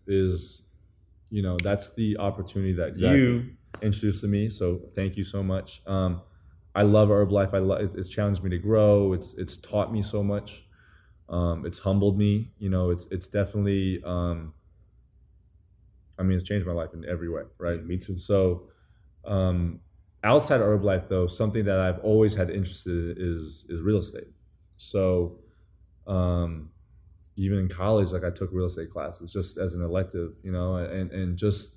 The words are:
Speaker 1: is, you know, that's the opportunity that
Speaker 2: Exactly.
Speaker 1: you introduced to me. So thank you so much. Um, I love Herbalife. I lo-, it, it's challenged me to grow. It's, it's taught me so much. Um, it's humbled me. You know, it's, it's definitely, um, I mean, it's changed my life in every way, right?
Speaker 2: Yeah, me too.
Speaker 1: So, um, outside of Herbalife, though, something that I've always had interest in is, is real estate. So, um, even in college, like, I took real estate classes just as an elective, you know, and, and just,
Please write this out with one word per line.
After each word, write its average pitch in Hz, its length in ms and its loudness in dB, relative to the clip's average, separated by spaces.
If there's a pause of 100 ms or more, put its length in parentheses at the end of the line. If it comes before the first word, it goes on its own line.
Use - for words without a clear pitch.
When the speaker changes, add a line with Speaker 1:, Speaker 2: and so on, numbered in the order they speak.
Speaker 1:
is, 92 540 0 (680)
you 104 120 -2
know, 92 220 0
that's 101 320 -2
the 107 220 0
opportunity 95 560 -2
that 85 160 -2
Speaker 2:
Exactly. 135 300 4
Speaker 1:
you 123 320 2 (300)
introduced 104 400 0
to 104 60 -2
me. 101 220 2
So 90 320 -2 (140)
thank 95 220 -2
you 98 60 -4
so 98 180 -6
much. 95 460 -4
Um, 92 340 0 (540)
I 104 80 4
love 104 260 8
Herbalife. 101 440 4
I 98 60 2
lo-, 95 160 2
it, 98 200 -2
it's 92 140 -8
challenged 101 340 -2
me 95 80 -2
to 87 60 0
grow. 104 560 6
It's, 87 220 -6
it's - 220 -8
taught 101 360 -2
me 110 80 -2
so 104 220 -4
much. 101 420 -6 (640)
Um, 85 360 -2
it's 87 140 -8
humbled 98 380 4
me. 104 420 2
You 98 100 -4
know, 92 200 2
it's, 87 220 -2
it's 92 160 -8
definitely, 98 800 0
um, 85 480 -4 (1600)
I 90 60 -4
mean, 92 140 2
it's 90 100 -4
changed 98 200 -2
my 87 60 -4
life 82 200 -4
in 82 120 -14
every 85 240 -6
way, 80 140 -6 (140)
right? 85 200 -4
Speaker 2:
Yeah, 82 40 -12
me 87 160 -4
too. 92 200 -8
Speaker 1:
So, 92 520 2 (560)
um, 90 540 0 (440)
outside 131 380 4
of 101 60 2
Herbalife, 98 420 2
though, 92 180 2
something 107 380 -2
that 95 140 2
I've 92 200 0
always 110 360 4
had 90 140 0
interest 90 360 -6
in 87 320 -4
is, 82 520 -6
is 85 120 -6
real 104 160 2
estate. - 300 -6 (500)
So, 92 640 0 (680)
um, 87 640 0 (680)
even 98 220 0
in 92 100 0
college, 92 420 2
like, 90 120 -4
I 90 60 -2
took 90 220 -6
real 90 160 -2
estate 82 220 -8
classes 85 420 -12
just 95 260 -6
as 87 160 -2
an 87 80 -6
elective, 85 520 -4 (100)
you 95 80 -8
know, 92 240 -2
and, 90 360 -4
and 90 260 -4
just, - 400 -2